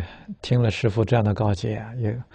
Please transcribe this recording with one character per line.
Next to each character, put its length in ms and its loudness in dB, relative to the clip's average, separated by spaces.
听 220 2
了 80 4
师 180 0
父 160 2
这 120 2
样 80 4
的 100 2
告 180 2
诫 260 -2
啊， 180 -12
也 260 -2